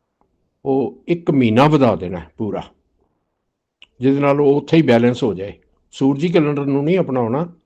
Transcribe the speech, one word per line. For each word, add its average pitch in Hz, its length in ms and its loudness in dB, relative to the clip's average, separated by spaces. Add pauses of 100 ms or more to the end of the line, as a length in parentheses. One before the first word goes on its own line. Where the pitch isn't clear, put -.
(640)
ਉਹ 135 440 -4
ਇੱਕ 170 220 -4
ਮਹੀਨਾ 127 380 4
ਵਧਾ 131 280 2
ਦੇਣਾ 90 220 -8
ਹੈ 80 180 -16
ਪੂਰਾ, 92 260 -6 (1400)
ਜਿਹਦੇ 139 200 2
ਨਾਲ 143 200 2
ਉਹ 139 160 4
ਉੱਥੇ 143 200 -2
ਹੀ 165 60 6
ਬੈਲੈਂਸ 120 400 2
ਹੋ 107 120 -2
ਜਾਏ। 95 180 -12 (380)
ਸੂਰਜੀ 139 380 -2
ਕੈਲੰਡਰ 147 360 0
ਨੂੰ 139 200 -2
ਨਹੀਂ 180 140 0
ਅਪਣਾਉਣਾ 135 540 -4 (120)